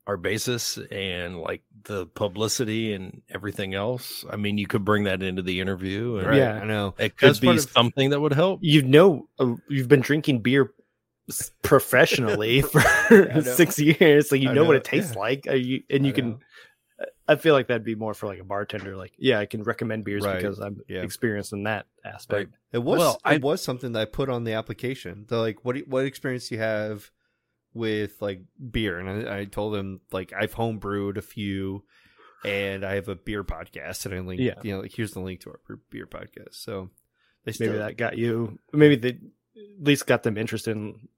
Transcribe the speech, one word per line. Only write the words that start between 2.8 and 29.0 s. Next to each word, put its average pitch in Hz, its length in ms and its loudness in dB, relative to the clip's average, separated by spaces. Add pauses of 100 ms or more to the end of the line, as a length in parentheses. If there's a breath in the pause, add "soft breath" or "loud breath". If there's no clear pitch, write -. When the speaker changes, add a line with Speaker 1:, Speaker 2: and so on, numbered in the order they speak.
Speaker 1:
and 95 340 -12
everything 98 460 -6
else, 117 560 -6
I 107 60 -8
mean, 104 200 -2
you 104 100 -2
could 104 200 -4
bring 104 180 4
that 95 180 0
into 92 200 -4
the 90 180 -2
interview 95 560 -4
and 95 120 -2
Speaker 2:
Right, 139 100 4
Speaker 3:
Yeah. 110 240 2
Speaker 2:
I - 20 -8
know. 104 340 -2
Speaker 1:
it - 200 -2
could - 100 8
Speaker 2:
That's - 120 4
Speaker 1:
be 131 80 6
Speaker 2:
part 165 100 6
of 143 120 -2
Speaker 1:
something 131 400 2
that 143 100 0
would 147 120 0
help. 175 300 2
Speaker 3:
You 151 200 6
know, 147 460 8 (100)
uh, 123 180 2 (120)
you've 131 200 -2
been 139 120 8
drinking 139 400 0
beer 131 320 2 (560)
s-, - 220 -8 (120)
professionally 123 1000 4
<laughs> - 0 -
for 147 180 4
Speaker 2:
I - 540 8
know. 151 80 2
Speaker 3:
six 147 360 2
years, 147 520 6
so 139 40 4
you 135 140 2
Speaker 2:
I 127 60 2
Speaker 3:
know 143 100 6
what 160 80 6
Speaker 2:
know, 139 60 8
Speaker 3:
it - 60 -4
tastes 160 300 -2
Speaker 2:
yeah. 98 60 -6
Speaker 3:
like. 127 260 -4
Uh, - 60 -2
you, 131 380 -2
and 139 160 2
you 135 60 2
Speaker 2:
I - 20 -10
Speaker 3:
can, 120 160 -2
Speaker 2:
know. 110 80 -10 (880 soft breath)
Speaker 3:
I 151 80 6
feel 156 160 4
like 131 140 4
that'd 117 180 -2
be 113 120 -4
more 107 180 -6
for, 110 140 -8
like, 95 100 -10
a 92 60 -18
bartender. 98 520 -8
Like, 92 220 -16
yeah, 127 220 2
I 104 40 -4
can 107 180 -8
recommend 110 440 -6
beers 101 180 -4
Speaker 2:
Right, 98 120 -2
Speaker 3:
because 95 220 -4
I'm 101 300 -10
Speaker 2:
yeah. 92 140 -8
Speaker 3:
experienced 101 500 -6
in 101 120 -8
that 107 200 -4 (180)
aspect. 101 500 -6
Speaker 1:
Right. - 60 -20 (140)
Speaker 2:
It 117 60 -4
was, 135 200 0
Speaker 1:
Well, 151 180 4
Speaker 2:
it - 100 -16
Speaker 1:
I 143 120 4
Speaker 2:
was 143 220 -2
something 123 320 -6
that 110 80 -2
I 110 60 0
put 135 240 -4
on 120 140 -4
the 110 100 -4
application. 110 720 -8
They're 117 100 -2
like, 113 280 -4
"What, 123 80 -2
do 139 60 -8
you, - 60 -12
what 135 200 -2
experience 131 420 -8
do 127 60 -8
you 110 60 -6
have 107 500 -4 (640)
with, 107 460 -4
like, 98 220 -6 (280)
beer?" 107 280 -2
And 95 300 -6